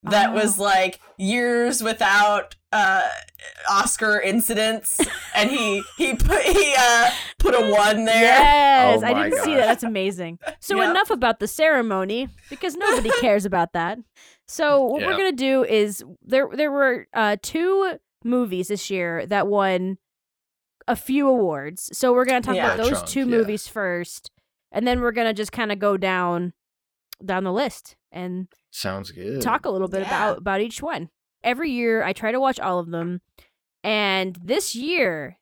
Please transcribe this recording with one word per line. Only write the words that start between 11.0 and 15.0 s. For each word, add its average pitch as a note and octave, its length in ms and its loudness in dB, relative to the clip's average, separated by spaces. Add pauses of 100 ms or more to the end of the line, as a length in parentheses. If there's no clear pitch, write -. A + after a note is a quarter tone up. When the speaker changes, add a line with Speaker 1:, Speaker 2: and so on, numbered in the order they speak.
Speaker 2:
about A#3+ 300 0
the G#3 80 -4
ceremony, A#3 800 0 (200)
because D4+ 280 -8
nobody A4 340 0
Speaker 1:
<laughs> B4 100 2
Speaker 2:
cares G#3 240 2
about F3+ 280 0
that. F3 260 -4 (500)
So D4 360 2
what B3+ 180 -2